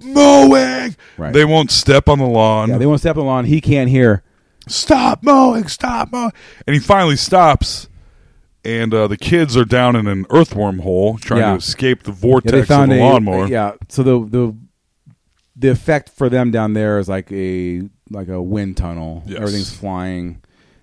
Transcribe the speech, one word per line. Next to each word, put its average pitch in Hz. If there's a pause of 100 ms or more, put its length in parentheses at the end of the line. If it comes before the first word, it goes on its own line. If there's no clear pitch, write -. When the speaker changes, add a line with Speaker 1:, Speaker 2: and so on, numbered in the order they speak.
Speaker 1:
mowing!" 269 (220)
Speaker 2:
Right. -
Speaker 1:
They 151
won't 156
step 139
on 143
the 135
lawn. 110
Speaker 2:
Yeah, 123
they 123
won't 147
step 160
on 156
the 139
lawn. 127
He 151
can't 135
hear. 123 (440)
Speaker 1:
"Stop 247
mowing! 254
Stop -
mowing!" 240 (360)
And 139
he 147
finally 175
stops, - (760)
and, 113
uh, 107
the 104
kids 156
are 123
down 123
in 107
an 95
earthworm 101
hole 95
trying 113
Speaker 2:
Yeah. 107
Speaker 1:
to 98
escape 127
the 107
Speaker 2:
Yeah, 98
Speaker 1:
vortex 120
Speaker 2:
they 131
found 139
Speaker 1:
of 127
the 123
Speaker 2:
a, -
Speaker 1:
lawnmower. 101
Speaker 2:
yeah, 107 (180)
so 135
the, 127 (100)
the, 117 (1000)
the 131
effect 139
for 131
them 123
down 110
there 107
is 95
like 95
a, 92 (300)
like 98
a 90
wind 98
tunnel. 82
Speaker 1:
Yes. 95
Speaker 2:
Everything's 101
flying. 90 (420)